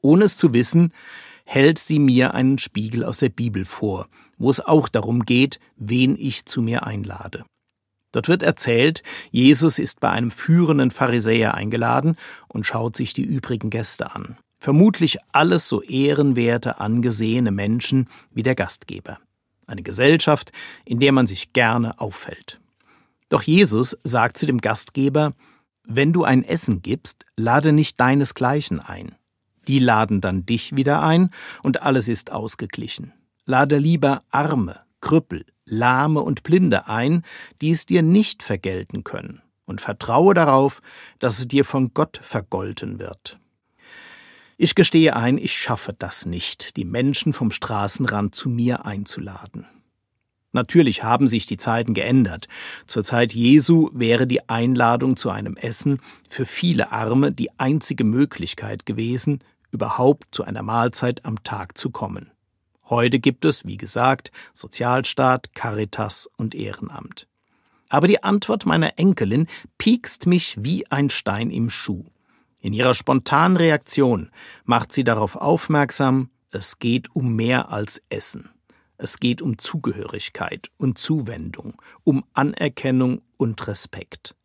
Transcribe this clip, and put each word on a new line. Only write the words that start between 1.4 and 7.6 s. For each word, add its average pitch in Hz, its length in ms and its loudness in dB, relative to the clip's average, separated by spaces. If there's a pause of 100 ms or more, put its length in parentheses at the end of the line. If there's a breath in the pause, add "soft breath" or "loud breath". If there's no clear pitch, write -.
hält 151 340 4
sie 156 200 0
mir 131 360 4
einen 131 240 2
Spiegel 110 460 -6
aus 113 140 -4
der 139 100 2
Bibel 101 360 -4
vor, 95 440 -6 (300 soft breath)
wo 127 120 2
es 139 100 4
auch 156 280 4
darum 117 360 -2
geht, 127 360 2 (160 soft breath)
wen 127 420 0
ich - 280 -6
zu - 160 -4
mir 117 240 -2
einlade. 98 580 -10 (680)